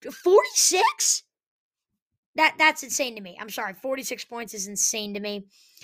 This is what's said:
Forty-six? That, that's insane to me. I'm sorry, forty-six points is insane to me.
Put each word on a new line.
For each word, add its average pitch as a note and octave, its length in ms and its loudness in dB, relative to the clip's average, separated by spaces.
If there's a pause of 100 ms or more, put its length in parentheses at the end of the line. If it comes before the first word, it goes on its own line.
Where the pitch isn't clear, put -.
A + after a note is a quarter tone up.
(120)
Forty-six? A#4+ 1120 4 (1120)
That, D#4 200 4
that's D#4 260 4
insane B3 320 -4
to G#3 60 -12
me. F3+ 180 -16
I'm G#3+ 100 -14
sorry, G3+ 260 -8
forty-six C4 500 -8
points A#3 280 -12
is G3+ 140 -10
insane G#3 460 -4
to G3+ 80 -6
me. G#3 240 -8 (380)